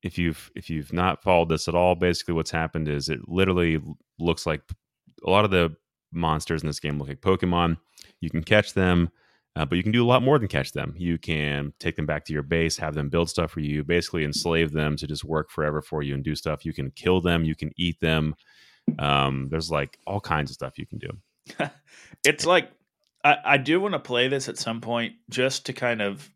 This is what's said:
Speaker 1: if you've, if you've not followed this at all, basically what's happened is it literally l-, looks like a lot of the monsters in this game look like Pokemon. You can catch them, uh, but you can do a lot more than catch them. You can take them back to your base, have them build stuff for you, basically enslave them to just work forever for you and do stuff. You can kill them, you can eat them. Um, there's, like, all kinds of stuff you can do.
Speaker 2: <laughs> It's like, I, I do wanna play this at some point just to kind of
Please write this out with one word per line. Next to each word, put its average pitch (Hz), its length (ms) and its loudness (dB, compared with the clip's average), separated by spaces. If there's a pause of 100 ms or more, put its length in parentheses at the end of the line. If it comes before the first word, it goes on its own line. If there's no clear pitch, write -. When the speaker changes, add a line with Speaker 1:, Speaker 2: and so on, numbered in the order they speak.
Speaker 1:
if 85 140 -6
you've, 85 380 -2
if - 140 -16
you've 78 240 -6
not 87 280 0
followed 85 280 4
this 80 180 0
at 82 80 -2
all, 90 200 4
basically 87 380 0
what's 80 180 -2
happened 80 360 -2
is 71 220 -2
it 64 180 -6
literally 87 480 2
l-, 76 220 -6 (220)
looks 82 260 0
like 78 160 -2 (640)
a - 40 0
lot 101 140 6
of 104 80 2
the 85 240 4 (400)
monsters 80 460 0
in 80 60 -4
this 71 120 -6
game 73 200 -4
look 69 80 -8
like 69 140 -12
Pokemon. 87 560 2 (420)
You 82 100 -6
can 82 140 -2
catch 104 320 4
them, 90 340 4 (460)
uh, 80 100 -2
but 87 120 0
you 87 40 2
can 107 100 -2
do 120 120 2
a - 20 4
lot 123 160 6
more 135 160 4
than 120 100 0
catch - 260 -2
them. 69 220 -6
You 85 220 -2
can 73 600 -2
take 85 160 -4
them 78 100 -4
back 76 200 -4
to 78 80 -8
your 73 100 -2
base, 82 340 0
have 78 160 -6
them 73 160 -4
build 85 220 0
stuff 82 180 -2
for 80 120 -6
you, 73 220 -2
basically 85 400 0
enslave 80 500 0
them 76 240 0
to 73 100 -8
just 73 160 -6
work 78 260 -2
forever 76 320 -2
for 76 220 -6
you 69 100 -4
and 69 100 -4
do 76 120 -2
stuff. 76 280 -4
You 78 100 -6
can 67 180 -6
kill 92 300 2
them, 85 220 2
you 80 120 0
can - 200 -8
eat 87 240 -2
them. 78 360 0 (640)
Um, 69 500 0
there's, 80 220 -4
like, 71 340 -2
all 101 160 -4
kinds 73 300 -2
of - 20 -16
stuff 65 240 -12
you 71 80 -12
can - 140 -14
do. - 100 -12 (480)
Speaker 2:
<laughs> 143 140 -6 (520)
It's 147 220 2
like, 175 260 4 (520)
I, 147 220 6
I 143 120 4
do 143 220 2
wanna 190 200 -2
play 123 280 0
this 135 220 -2
at - 100 -10
some 113 220 -6
point 117 320 -4 (160)
just 131 360 -2
to 127 80 -8
kind 120 280 -2
of 98 340 -6